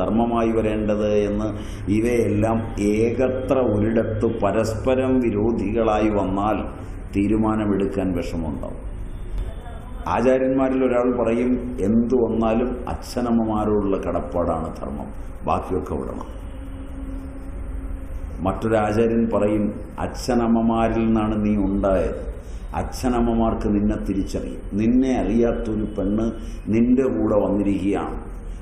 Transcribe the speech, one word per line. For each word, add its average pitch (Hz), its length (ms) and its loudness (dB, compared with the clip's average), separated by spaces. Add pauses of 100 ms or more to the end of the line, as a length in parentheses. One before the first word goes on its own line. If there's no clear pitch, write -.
ധർമ്മമായി 113 580 2
വരേണ്ടത് 107 520 2 (180)
എന്ന് 104 200 0 (500)
ഇവയെല്ലാം 113 640 2 (320)
ഏകത്ര 120 640 2 (180)
ഒരിടത്ത് 110 540 2 (140)
പരസ്പരം 113 720 2 (120)
വിരോധികളായി 107 840 2 (100)
വന്നാൽ 98 380 0 (580)
തീരുമാനമെടുക്കാൻ 101 1000 2
വിഷമമുണ്ടാവും. - 640 -4 (1300)
ആചാര്യന്മാരിൽ 131 720 4
ഒരാൾ 123 200 2 (140)
പറയും, 120 320 2 (340)
"എന്തു 117 380 4
വന്നാലും 113 440 2 (240)
അച്ഛനമ്മമാരോടുള്ള 107 1120 0
കടപ്പാടാണ് 85 640 -2 (120)
ധർമ്മം, 71 280 -8 (380)
ബാക്കിയൊക്കെ 85 540 -2
വിടണം." 64 280 -8 (2250)
മറ്റൊരാചാര്യൻ 110 880 2
പറയും, 104 320 2 (400)
അച്ഛനമ്മമാരിൽ 113 1000 2
നിന്നാണ് 110 380 2
നീ 104 80 2 (140)
ഉണ്ടായത്, 95 560 2 (580)
അച്ഛനമ്മമാർക്ക് 113 960 0
നിന്നെ 107 300 2
തിരിച്ചറിയും. 90 560 -4 (180)
നിന്നെ 127 300 4 (120)
അറിയാത്തൊരു 113 640 0 (100)
പെണ്ണ് 104 300 0 (480)
നിന്റെ 123 320 4 (100)
കൂടെ 107 280 2
വന്നിരിക്കുകയാണ്, 98 760 0 (440)